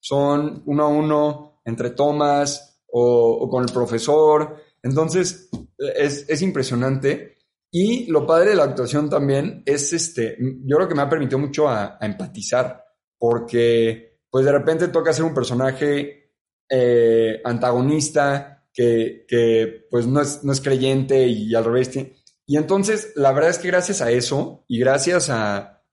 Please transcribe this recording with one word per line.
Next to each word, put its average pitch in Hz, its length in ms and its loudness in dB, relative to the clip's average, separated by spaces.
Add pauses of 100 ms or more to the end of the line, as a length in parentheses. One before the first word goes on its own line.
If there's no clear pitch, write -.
son 143 640 -2
uno 147 180 0
a 147 40 2
uno, 151 760 -2
entre 120 260 -6
tomas 143 960 -2
o, 120 520 4
o 131 80 -4
con 127 160 -2
el 120 80 -4
profesor. 151 840 2 (260)
Entonces, 160 680 -2 (300)
es, 143 500 -2
es 156 140 -2
impresionante. 135 960 -2 (340)
Y 226 400 0
lo 147 160 2
padre 170 240 4
de 208 60 4
la 156 80 4
actuación 135 440 -2
también 143 560 -2
es, 143 280 -2
este, 123 440 -4 (280)
yo 139 120 0
creo 185 120 2
que 170 80 -2
me 143 60 2
ha 139 60 -2
permitido 139 300 -2
mucho 147 300 0
a, 107 320 -4
a 107 40 -8
empatizar, 107 800 -4 (320)
porque, 117 1040 0 (100)
pues, 131 160 2
de 139 80 4
repente 160 360 2
toca 165 240 2
ser 160 120 0
un 160 100 -2
personaje, 139 960 -2 (360)
eh, 117 760 4
antagonista, 139 1300 -2
que, 117 540 0
que, 113 640 0
pues, 120 160 0
no 135 140 2
es, 143 240 -4
no 139 80 0
es 135 80 -2
creyente 135 680 2
y 110 260 -2
al 113 100 2
revés. 123 260 0
ti-, 135 220 -10 (340)
y 139 100 0
entonces, 196 580 -2
la 135 180 2
verdad 151 180 2
es 175 80 -4
que 185 100 -6
gracias 180 340 -2
a 117 80 0
eso 123 580 -2
y 120 120 -4
gracias 143 500 0
a 104 520 -6 (100)